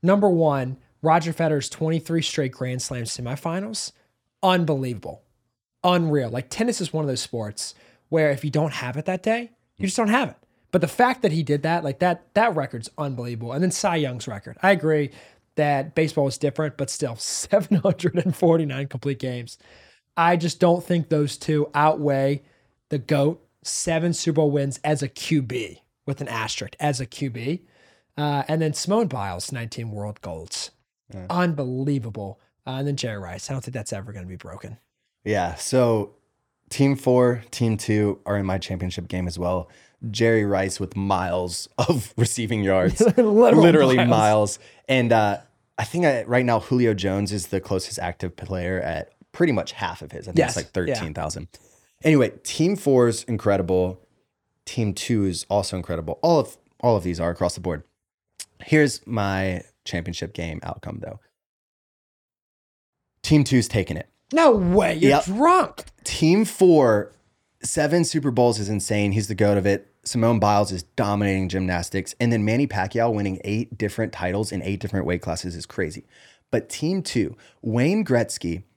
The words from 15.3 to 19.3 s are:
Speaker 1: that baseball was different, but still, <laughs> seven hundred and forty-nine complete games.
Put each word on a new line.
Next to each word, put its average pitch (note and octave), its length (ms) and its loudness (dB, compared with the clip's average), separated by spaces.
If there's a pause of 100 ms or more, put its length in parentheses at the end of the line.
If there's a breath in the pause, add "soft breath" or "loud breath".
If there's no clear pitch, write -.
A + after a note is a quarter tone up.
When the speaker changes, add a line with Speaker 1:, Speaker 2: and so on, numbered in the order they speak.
Speaker 1:
that D3 380 0
baseball D#3 300 2
was C3+ 140 -2
different, D3+ 380 -2
but C3+ 140 -6
still, A#2+ 260 -4
<laughs> - 0 -
seven - 640 0
hundred - 380 0
and F3 180 0
forty-nine D3+ 540 2
complete C3+ 300 -6
games. B2 400 -8 (580 soft breath)